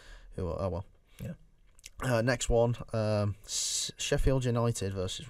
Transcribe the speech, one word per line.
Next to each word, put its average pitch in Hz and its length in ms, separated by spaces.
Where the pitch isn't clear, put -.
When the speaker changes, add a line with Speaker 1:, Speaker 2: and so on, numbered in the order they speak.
Speaker 1:
who, 92 120
oh 90 200
well. 85 160
Speaker 2:
Yeah. - 120
Speaker 1:
Uh, 120 220
next 123 260
one, 117 280
um, 107 420
S-, - 500
Sheffield 135 480
United 117 500
versus, 92 360